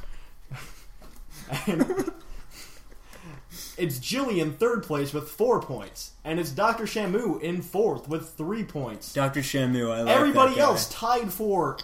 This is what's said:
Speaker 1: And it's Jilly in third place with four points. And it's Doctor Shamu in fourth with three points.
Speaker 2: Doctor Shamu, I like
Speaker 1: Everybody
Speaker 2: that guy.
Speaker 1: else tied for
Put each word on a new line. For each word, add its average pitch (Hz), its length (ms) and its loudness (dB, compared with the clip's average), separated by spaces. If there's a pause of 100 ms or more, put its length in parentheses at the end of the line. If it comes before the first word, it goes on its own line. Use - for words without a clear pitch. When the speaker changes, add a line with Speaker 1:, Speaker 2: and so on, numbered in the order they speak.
(1700)
Speaker 1:
And 208 440 2 (1700)
it's 139 220 -2
Jilly 233 400 0
in 156 140 2
third 233 300 2
place 143 300 -2
with 147 160 -4
four 220 320 4
points. - 500 -10 (120)
And 165 160 -2
it's 156 120 -2
Doctor 220 340 2
Shamu 208 560 0
in 175 200 -2
fourth 180 460 0
with 160 280 -4
three 202 280 -4
points. 117 500 -8
Speaker 2:
Doctor 139 280 2
Shamu, 127 500 2
I 113 100 0
like - 140 6
Speaker 1:
Everybody 269 400 8
Speaker 2:
that - 20 0
guy. 285 60 8
Speaker 1:
else 240 260 4
tied 233 420 0
for 190 520 2